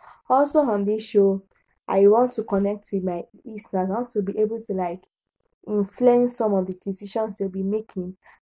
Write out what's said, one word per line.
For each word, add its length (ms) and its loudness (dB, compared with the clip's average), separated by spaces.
Also 320 2
on 260 0
this 160 -2
show, 420 2
I 200 4
want 260 6
to 120 -6
connect 480 -2
with 120 -4
my 200 -6
listeners. 460 -6
I 20 -2
want 180 -4
to 120 -2
be 160 -6
able 240 -2
to, 100 -10
like, 300 -4
influence 680 2
some 180 0
of 120 0
the 160 -8
decisions 520 -6
they'll 140 -6
be 140 -6
making 540 -6